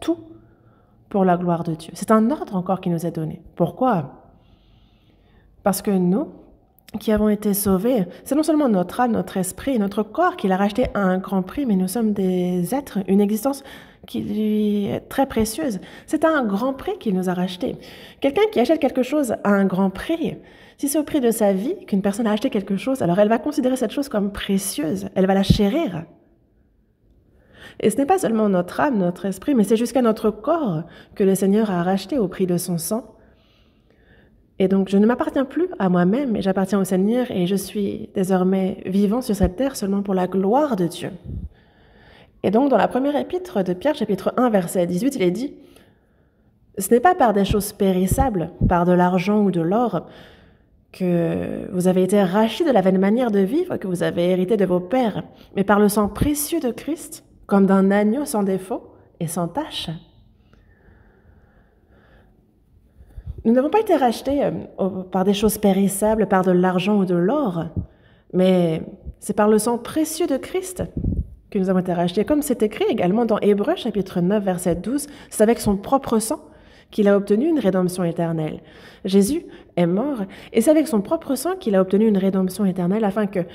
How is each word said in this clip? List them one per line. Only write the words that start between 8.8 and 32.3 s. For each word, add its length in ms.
âme, 120
notre 240
esprit, 420
notre 240
corps 340
qu'il 140
a 60
racheté 380
à 60
un 180
grand 240
prix, 240
mais 100
nous 120
sommes 240
des 600
êtres, 320
une 140
existence 420
qui 140
lui 640
est 220
très 180
précieuse. 540
C'est 180
à 60
un 140
grand 280
prix 260
qu'il 160
nous 140
a 60
rachetés. 420
Quelqu'un 220
qui 80
achète 200
quelque 220
chose 420
à 60
un 140
grand 260
prix, 460
si 100
c'est 100
au 60
prix 160
de 100
sa 220
vie 220
qu'une 160
personne 240
a 60
acheté 180
quelque 260
chose, 260
alors 160
elle 100
va 100
considérer 380
cette 160
chose 160
comme 240
précieuse, 840
elle 120
va 80
la 80
chérir. 600
Et 100
ce 60
n'est 100
pas 120
seulement 300
notre 300
âme, 200
notre 260
esprit, 320
mais 80
c'est 120
jusqu'à 260
notre 280
corps 540
que 80
le 100
Seigneur 380
a 100
racheté 360
au 100
prix 180